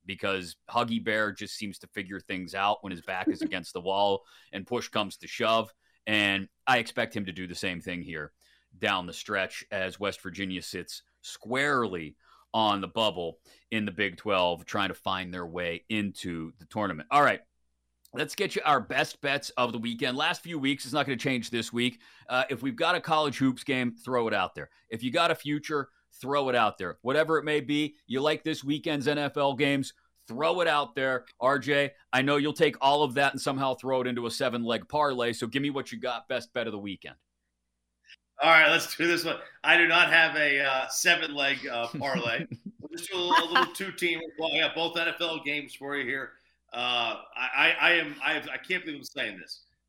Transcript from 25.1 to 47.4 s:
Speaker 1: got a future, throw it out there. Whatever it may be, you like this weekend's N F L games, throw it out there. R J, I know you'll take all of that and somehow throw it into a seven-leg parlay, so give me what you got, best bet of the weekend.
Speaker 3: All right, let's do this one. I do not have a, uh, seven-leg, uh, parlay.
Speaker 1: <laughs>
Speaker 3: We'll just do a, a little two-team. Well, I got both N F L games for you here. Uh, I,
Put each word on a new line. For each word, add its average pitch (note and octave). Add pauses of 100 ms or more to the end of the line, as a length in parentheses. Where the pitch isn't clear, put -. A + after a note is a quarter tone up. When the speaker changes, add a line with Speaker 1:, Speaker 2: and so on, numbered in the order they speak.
Speaker 1:
got E3+
a D#3+
future, D3 (340)
throw C#3
it B2
out A2
there. F2
Whatever D3+
it D3
may D3+
be, D3 (100)
you B2+
like -
this D#3
weekend's C#3+
N D3
F C#3+
L C#3
games, C#3 (320)
throw D#3+
it E3
out D3
there. C3 (160)
R C#3
J, C#3 (200)
I B2+
know C#3+
you'll D3
take D3
all C#3+
of C3
that C#3
and C3
somehow C3+
throw C3
it B2
into A#2+
a A2+
seven-leg A#2
parlay, C3
so A#2
give C3
me C#3+
what C3+
you A#2+
got, A#2
best B2
bet A#2
of A2+
the G#2
weekend. F#2+ (1300)
Speaker 3:
All D#3
right, D#3
let's E3
do D#3+
this E3+
one. D#3+ (300)
I D#3
do E3+
not E3
have D#3+
a, C#3+
uh, C3+
seven-leg, C#3+
uh, A#2 (100)
parlay. B2
Speaker 1:
<laughs> B2 (240)
Speaker 3:
We'll -
just E3+
do F#3
a, -
a F3
little F3
two-team. F3 (180)
Well, D#3
I D#3
got D#3
both E3
N E3+
F -
L D#3+
games C#3+
for C#3+
you C3+
here. C3+ (420)
Uh, A#2+ (200)
I, B2